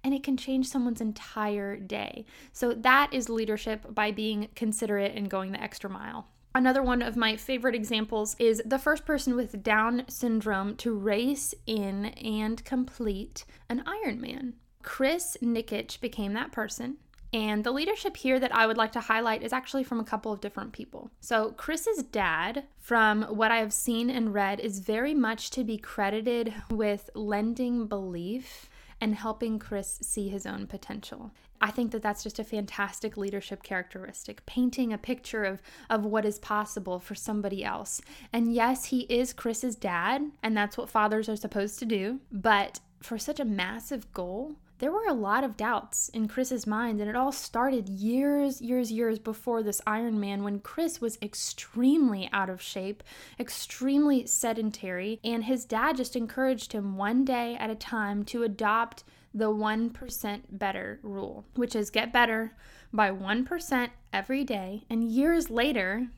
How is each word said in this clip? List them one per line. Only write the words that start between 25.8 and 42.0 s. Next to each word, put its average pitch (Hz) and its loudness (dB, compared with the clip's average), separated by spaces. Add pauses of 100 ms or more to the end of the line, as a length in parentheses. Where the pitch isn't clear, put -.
with 208 0
lending 226 0
belief 196 -6 (320)
and 214 2
helping 214 -2
Chris - -6
see 202 -4
his 196 -6
own 196 -6
potential. - -12 (300)
I 214 4
think 226 0
that 220 -4
that's 208 -2
just - -8
a 220 -4
fantastic 208 -4
leadership 196 -6
characteristic, 190 -8
painting 247 2
a 214 -2
picture 226 -4
of, 190 -4 (280)
of 214 4
what 214 2
is 208 0
possible 196 -4
for 196 -10
somebody 202 -4
else. - -6 (320)
And 233 4
yes, 240 4
he 254 2
is 247 2
Chris's 233 -2
dad, 214 0 (120)
and 220 2
that's 208 2
what 240 -6
fathers 214 4
are 214 -2
supposed 208 -2
to 240 -4
do. 220 0 (100)